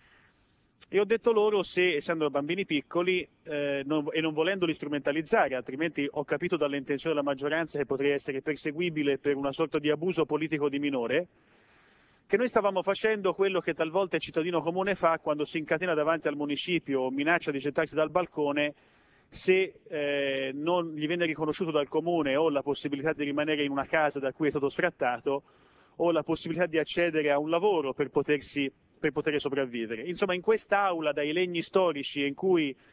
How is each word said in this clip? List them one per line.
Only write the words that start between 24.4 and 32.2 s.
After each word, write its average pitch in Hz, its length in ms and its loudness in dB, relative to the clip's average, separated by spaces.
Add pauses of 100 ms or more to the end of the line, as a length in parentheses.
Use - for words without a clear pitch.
è 139 40 2
stato 139 180 0
sfrattato 139 720 -2 (540)
o 170 140 2
la 156 120 2
possibilità 165 420 -2
di 160 120 -2
accedere 151 520 2
a 143 100 4
un 151 100 -2
lavoro 170 440 2
per 135 160 -2
potersi, 143 640 0 (280)
per 151 120 0
poter 143 280 0
sopravvivere. 120 640 -2
Insomma, 180 300 -2
in 180 80 -2
quest'aula 196 720 2
dai 147 200 -2
legni 175 300 0
storici 147 640 0